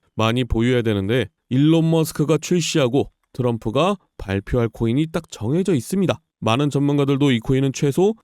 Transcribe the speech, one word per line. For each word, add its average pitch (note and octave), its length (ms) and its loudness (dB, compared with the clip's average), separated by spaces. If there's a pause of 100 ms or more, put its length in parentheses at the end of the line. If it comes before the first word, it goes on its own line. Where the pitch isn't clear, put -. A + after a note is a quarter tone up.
(140)
많이 A2+ 300 0
보유해야 A#2+ 380 2
되는데 G#2+ 440 0 (220)
일론 D#3+ 420 2
머스크가 D#3+ 480 0
출시하고 D#3 720 0 (220)
트럼프가 B2 640 -2 (200)
발표할 G2+ 520 -2
코인이 A#2 420 -2
딱 E3 180 -6
정해져 E3+ 460 -2
있습니다. F3 460 -2 (220)
많은 C3 280 0
전문가들도 C#3+ 600 2
이 A#2 80 2
코인은 C3+ 340 0
최소 F3 500 0